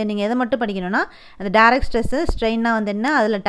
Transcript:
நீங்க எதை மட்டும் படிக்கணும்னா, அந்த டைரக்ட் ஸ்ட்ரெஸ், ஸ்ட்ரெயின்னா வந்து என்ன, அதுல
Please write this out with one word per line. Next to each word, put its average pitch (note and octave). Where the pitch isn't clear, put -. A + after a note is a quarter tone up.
நீங்க G#3
எதை A#3+
மட்டும் A#3+
படிக்கணும்னா, G3+
அந்த G3
டைரக்ட் A#3
ஸ்ட்ரெஸ், A#3
ஸ்ட்ரெயின்னா A3+
வந்து G#3
என்ன, B3+
அதுல G#3+